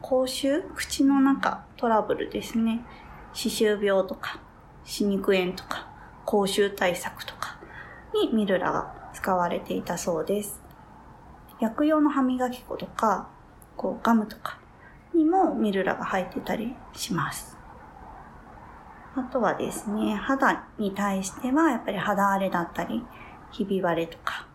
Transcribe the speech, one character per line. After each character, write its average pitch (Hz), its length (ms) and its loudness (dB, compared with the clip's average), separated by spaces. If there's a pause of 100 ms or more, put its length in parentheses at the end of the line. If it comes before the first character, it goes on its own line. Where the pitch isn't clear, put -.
口 262 280 2
臭、 277 340 0 (140)
口 - 280 0
の 277 160 6
中 - 440 2 (120)
ト 240 120 0
ラ 220 140 4
ブ - 120 0
ル - 160 -6
で 208 120 -4
す - 160 -4
ね。 226 260 0 (480)
歯 - 180 -4
周 214 320 2
病 190 240 4
と 180 80 -6
か、 - 260 -10 (440)
歯 - 200 -2
肉 196 300 2
炎 180 180 2
と - 120 -10
か、 - 240 -8 (360)
口 202 220 2
臭 202 240 2
対 190 240 0
策 - 300 -8
と - 100 -12
か - 240 -10 (560)
に 427 180 4
ミ 220 140 2
ル 185 140 4
ラ 151 100 0
が - 440 -6
使 - 200 0
わ 180 140 2
れ 175 100 -2
て - 160 -6
い 190 80 -2
た 175 160 -4
そ 170 220 0
う 165 40 -2
で 208 200 0
す。 - 160 -12 (1000)
薬 226 260 2
用 311 140 6
の 294 100 6
歯 277 120 2
磨 254 280 2
き - 120 -10
粉 - 140 -10
と - 100 -8
か、 - 420 0 (480)
こ - 240 -4
う - 40 -18
ガ 226 100 6
ム 214 120 4
と - 100 -14
か - 220 -10 (540)
に 330 120 6
も 339 300 4
ミ 220 180 2
ル 190 100 2
ラ - 140 0
が - 80 -6
入 190 180 0
っ 180 60 -4
て - 120 -6
た - 140 -2
り 247 200 -4 (180)
し - 220 -6
ま 139 180 -2
す。 - 240 -12 (1600)
あ 262 80 -4
と 247 160 -2
は 180 140 2
で - 180 -4
す 208 180 -6
ね、 214 240 0
肌 262 540 2 (100)
に 202 140 -2
対 196 320 -2
し - 60 -6 (100)
て 247 100 -2
は 311 200 4
や 233 80 0
っ - 60 -8
ぱ - 60 -4
り 202 80 -2
肌 196 320 2
荒 196 140 2
れ 185 60 2
だ 180 120 0
っ 170 100 -4
た 170 120 -4
り、 233 200 -4 (460)
ひ - 140 -4
び 196 180 0
割 165 200 2
れ 165 40 -2
と - 120 -14
か - 360 -8